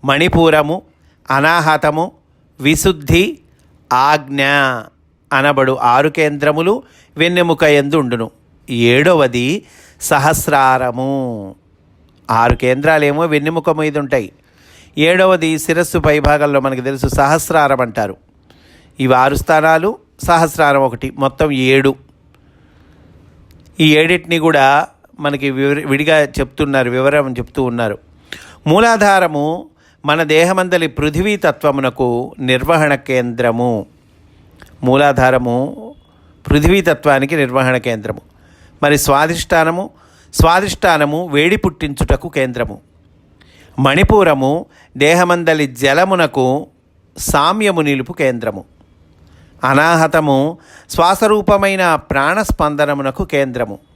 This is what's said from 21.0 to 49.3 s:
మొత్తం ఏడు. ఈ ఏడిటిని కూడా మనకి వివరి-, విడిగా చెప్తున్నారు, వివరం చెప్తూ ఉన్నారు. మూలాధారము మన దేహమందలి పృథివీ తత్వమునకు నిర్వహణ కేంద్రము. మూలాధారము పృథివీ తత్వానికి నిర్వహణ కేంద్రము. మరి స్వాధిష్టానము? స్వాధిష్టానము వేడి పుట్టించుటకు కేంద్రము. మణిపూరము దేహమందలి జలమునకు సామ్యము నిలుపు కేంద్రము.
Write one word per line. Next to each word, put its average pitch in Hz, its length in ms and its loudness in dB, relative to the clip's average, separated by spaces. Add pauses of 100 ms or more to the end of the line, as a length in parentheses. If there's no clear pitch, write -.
మొత్తం 143 420 -2
ఏడు. 135 420 2 (1900)
ఈ 151 180 4
ఏడిటిని 165 400 0
కూడా 147 500 2 (320)
మనకి 143 300 -4
వివరి-, 139 380 -2
విడిగా 151 340 2
చెప్తున్నారు, 139 680 -2
వివరం 135 420 0
చెప్తూ 123 300 -6
ఉన్నారు. 120 360 -4 (680)
మూలాధారము 185 1000 2 (360)
మన 151 180 0
దేహమందలి 175 680 2
పృథివీ 151 480 -2
తత్వమునకు 135 1040 -2
నిర్వహణ 139 560 0
కేంద్రము. 120 920 -2 (1000)
మూలాధారము 131 1080 0 (540)
పృథివీ 165 320 2
తత్వానికి 147 560 0
నిర్వహణ 127 400 0
కేంద్రము. 110 440 -6 (600)
మరి 147 160 2
స్వాధిష్టానము? 165 920 0 (440)
స్వాధిష్టానము 170 920 0
వేడి 160 280 0
పుట్టించుటకు 151 720 -4
కేంద్రము. 123 520 -6 (960)
మణిపూరము 151 880 2 (300)
దేహమందలి 160 720 2
జలమునకు 139 1000 0 (520)
సామ్యము 180 640 0
నిలుపు 135 320 -4
కేంద్రము. 113 520 -4 (1000)